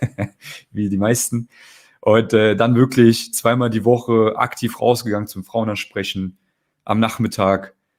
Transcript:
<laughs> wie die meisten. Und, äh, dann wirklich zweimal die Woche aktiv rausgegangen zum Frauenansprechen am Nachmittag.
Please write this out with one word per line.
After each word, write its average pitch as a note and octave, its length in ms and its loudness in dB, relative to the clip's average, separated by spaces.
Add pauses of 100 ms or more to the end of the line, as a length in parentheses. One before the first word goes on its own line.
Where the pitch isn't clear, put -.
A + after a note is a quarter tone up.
(160)
<laughs> - 540 -12
wie G#2 180 -4
die G2 80 -2
meisten. A#2 520 -2 (520)
Und, A2 320 2
äh, G#2+ 240 4
dann A#2 200 2
wirklich A#2+ 580 4
zweimal A#2+ 360 0
die A2 140 -4
Woche A#2 520 2
aktiv - 440 -6
rausgegangen A2+ 460 -2
zum F#2+ 180 -14
Frauenansprechen G2+ 920 -6 (460)
am G#2+ 160 -2
Nachmittag. G2 720 -2 (240)